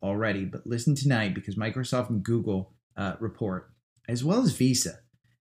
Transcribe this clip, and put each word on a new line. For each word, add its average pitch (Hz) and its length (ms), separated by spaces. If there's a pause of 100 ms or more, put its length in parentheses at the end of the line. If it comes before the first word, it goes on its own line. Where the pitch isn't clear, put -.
already, 98 440
but - 200
listen 120 300
tonight 117 400
because 98 220
Microsoft 120 520
and 104 140
Google, 110 500 (240)
uh, 95 220
report, 98 520 (360)
as 120 160
well 202 180
as 202 120
Visa. 127 460 (420)